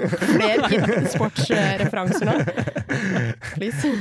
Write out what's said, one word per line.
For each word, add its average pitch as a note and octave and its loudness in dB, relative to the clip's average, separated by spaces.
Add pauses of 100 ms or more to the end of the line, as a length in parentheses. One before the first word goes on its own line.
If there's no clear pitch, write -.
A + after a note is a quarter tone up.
flere - 2
kid-, F#3 2
sportsreferanser G3+ 0
nå? A3+ 2 (1160)
Please. G3 -4 (180)